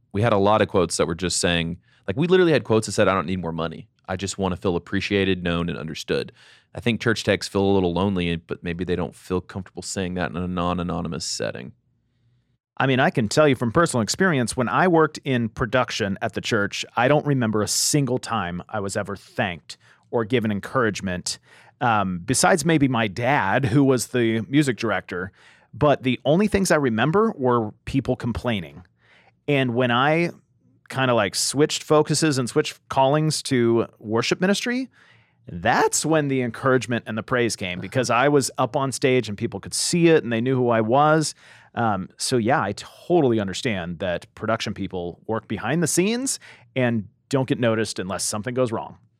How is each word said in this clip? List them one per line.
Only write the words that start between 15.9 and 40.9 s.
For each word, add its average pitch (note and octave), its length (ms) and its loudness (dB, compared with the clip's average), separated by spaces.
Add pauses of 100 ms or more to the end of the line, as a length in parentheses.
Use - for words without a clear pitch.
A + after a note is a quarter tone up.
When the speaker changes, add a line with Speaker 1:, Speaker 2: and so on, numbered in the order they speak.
Speaker 2:
at A2+ 120 -4
the G#2 80 -4
church, - 440 -2 (100)
I A#2+ 140 4
don't D3+ 160 2
remember A#2 360 0
a G2 60 -2
single C3 520 0
time F2+ 500 -4
I A2 100 -6
was G2 160 -6
ever G2+ 220 -4
thanked - 600 -8 (340)
or A#2 120 0
given A2+ 280 0
encouragement, F#2+ 880 -4 (420)
um, G2+ 420 0
besides D#3+ 420 2
maybe D#3 220 2
my A2+ 220 0
dad, A#2+ 560 0
who C#3 180 2
was C3 240 2
the A2+ 400 0
music C3+ 300 0
director. F#2 540 -4 (420)
But C3 300 2
the B2+ 220 0
only F3 220 4
things G3 240 0
I E3+ 60 6
remember D3 580 2
were A#2+ 360 0 (140)
people B2+ 300 -2
complaining. F#2+ 680 -6 (640)
And C3+ 280 2
when B2 160 2
I D3+ 400 2 (580)
kinda, B2+ 240 0
like, G2+ 220 2
switched - 480 0
focuses D3+ 540 2
and B2 120 -2
switched - 300 -2 (100)
callings D3 540 2
to A#2 440 2 (120)
worship A2+ 420 0
ministry, A#3+ 480 0 (580)
that's G3 580 0
when D3+ 220 2
the C3+ 140 0
encouragement A#2+ 640 0
and A2 100 -6
the G#2+ 60 -6
praise A#2+ 320 0
came, F2+ 240 -6
Speaker 3:
Uh-huh. - 20 -8
Speaker 2:
because A2 280 -2
I B2 180 4
was C#3+ 300 2
up C3 180 -2
on C3+ 160 -2
stage B2+ 380 2
and G#2 80 -8
people G#2 220 -6
could - 140 -12
see E3+ 340 2
it D#3+ 160 6
and A#2 80 -4
they A#2 100 0
knew C3 140 0
who B2+ 140 2
I A2+ 120 4
was. C#3+ 520 4 (400)